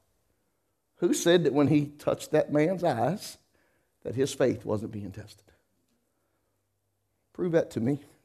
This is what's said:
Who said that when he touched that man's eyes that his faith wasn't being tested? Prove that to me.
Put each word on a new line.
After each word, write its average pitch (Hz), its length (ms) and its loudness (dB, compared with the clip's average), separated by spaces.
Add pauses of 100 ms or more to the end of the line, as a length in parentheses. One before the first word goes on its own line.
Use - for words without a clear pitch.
(960)
Who 180 160 0
said 175 300 4
that 131 100 0
when 143 140 4
he 147 180 2
touched - 460 -6
that 151 200 2
man's 165 320 0
eyes 139 540 -2 (680)
that 110 120 -8
his 131 180 0
faith 113 320 0
wasn't 107 260 -4
being 101 200 -10
tested? - 340 -18 (1900)
Prove 170 200 -2
that 160 180 2
to - 80 -6
me. 131 200 0 (260)